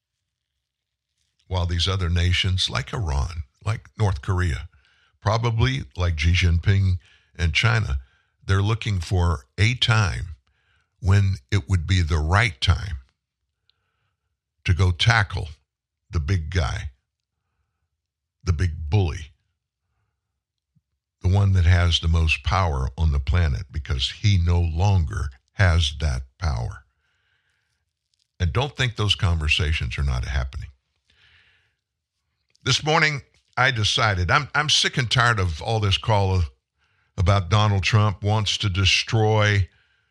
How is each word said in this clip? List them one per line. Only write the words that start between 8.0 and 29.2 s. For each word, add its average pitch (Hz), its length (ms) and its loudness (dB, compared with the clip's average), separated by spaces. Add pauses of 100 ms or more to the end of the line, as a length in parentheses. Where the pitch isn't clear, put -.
they're 98 180 2
looking 107 380 -2
for 87 460 0 (120)
a 110 160 2
time 98 640 0 (640)
when 98 340 2 (160)
it 101 180 -2
would 85 180 -2
be 92 160 2
the 80 160 0
right 95 420 0
time - 380 -2 (1700)
to 95 100 0
go 90 160 2
tackle 107 580 0 (640)
the 85 100 -4
big 78 300 -4
guy, 67 400 -4 (1500)
the 90 80 2
big 80 380 -2
bully, - 420 -2 (1900)
the 95 80 -2
one 98 240 4
that 92 120 4
has 87 360 4
the 82 80 -4
most 80 340 0
power 78 540 0
on 80 160 2
the 69 80 0
planet, 69 500 0
because 71 400 -4 (120)
he 101 160 4
no 87 220 2
longer 82 720 0 (220)
has 82 480 2
that 64 220 -2 (160)
power. 58 460 -6 (1600)
And 85 120 0
don't 135 240 -2
think 123 200 -2
those 104 180 0
conversations 78 840 0